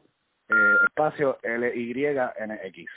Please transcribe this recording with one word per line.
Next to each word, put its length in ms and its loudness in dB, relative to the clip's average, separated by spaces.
eh, 360 4
espacio 580 0
L 340 -2
Y 300 -4
N 580 -4
X. 320 -16